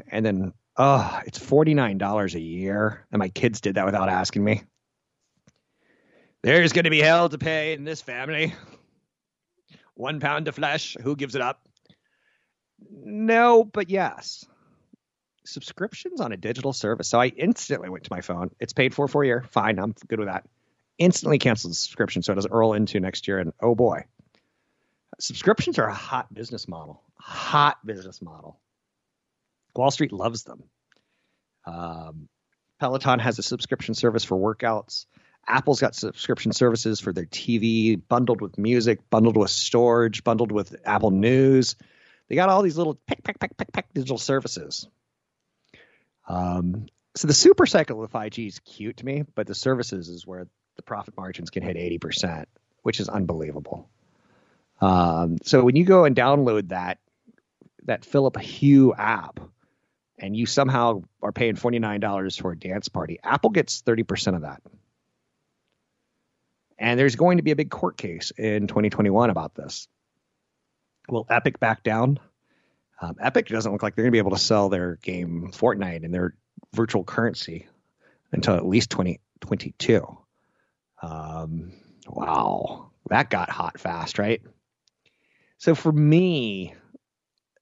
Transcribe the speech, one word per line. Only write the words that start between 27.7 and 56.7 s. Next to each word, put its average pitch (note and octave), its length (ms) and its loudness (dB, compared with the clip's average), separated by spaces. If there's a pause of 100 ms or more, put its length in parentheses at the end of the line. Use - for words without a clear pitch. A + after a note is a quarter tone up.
business F#2+ 360 -14
model. D#2 380 -20 (1160)
Wall C3+ 160 2
Street C#3+ 200 -2
loves G#2+ 320 -6
them. - 200 -20 (1040)
Um, E2 640 -14 (520)
Peloton B2+ 400 2
has A#2 200 -2
a - 40 -8
subscription - 520 -6
service A2 280 0
for F#2+ 140 -2
workouts. G#2+ 680 -4 (420)
Apple's C3 340 2
got A#2 140 0
subscription - 580 -4
services A2+ 460 2
for G2 120 -6
their F2 140 -6
T - 320 -2
V, A2 380 2
bundled A#2+ 440 0
with G#2 180 -12
music, A2+ 520 0
bundled A2+ 260 6
with G2+ 140 4
storage, A#2 720 2
bundled A#2 280 0
with G#2 240 -4 (100)
Apple G#2 260 2
News. C3 640 4 (540)
They A#2+ 60 -4
got F#3 120 2
all G3 140 4
these E3 160 0
little D#3+ 180 -2
peck, - 260 -8
peck, - 180 -10
peck, - 180 -8
peck, - 160 -8
peck - 200 -6
digital C3 240 -4
services. - 680 -6 (1400)
Um, F2+ 640 -4 (280)
so - 120 -4
the D3 60 4
super F4 320 8
cycle C#3+ 360 0
of A2 100 -10
five G#2+ 200 -6
G A2+ 160 -8
is - 120 -14
cute A2+ 380 -12
to A#2+ 80 -14
me, C#3+ 180 -4 (120)
but G#2 100 -4
the G2+ 80 -8
services A2+ 540 -4
is E2+ 180 -16
where F2+ 220 -14 (300)
the - 40 -18
profit - 360 -12
margins F#2 320 -12
can F2+ 140 -8
hit F2+ 120 -6
eighty E2+ 240 -6
percent, D#2+ 480 -6 (340)
which A2 200 -2
is - 80 -6
unbelievable. D#2 800 -6 (880)
Um, F2 640 4
so B2+ 200 6
when B2+ 120 6
you E3+ 80 6
go F3+ 220 8
and C3 100 4
download A#2+ 540 2
that, F2+ 300 -6 (840)